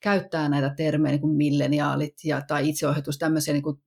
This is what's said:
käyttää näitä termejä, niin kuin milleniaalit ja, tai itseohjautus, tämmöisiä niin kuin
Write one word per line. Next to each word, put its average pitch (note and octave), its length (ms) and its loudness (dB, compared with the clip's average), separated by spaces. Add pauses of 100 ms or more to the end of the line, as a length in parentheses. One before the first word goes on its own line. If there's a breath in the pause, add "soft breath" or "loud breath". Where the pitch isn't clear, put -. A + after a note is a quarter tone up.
käyttää F3 480 0
näitä C#3+ 280 0
termejä, D3+ 340 2
niin C#3+ 100 0
kuin D3+ 160 2
milleniaalit C#3+ 760 0 (100)
ja, C#3+ 180 -2
tai D3 280 -2
itseohjautus, D3 480 -2
tämmöisiä D#3 360 0
niin C#3+ 100 0
kuin D3 240 -6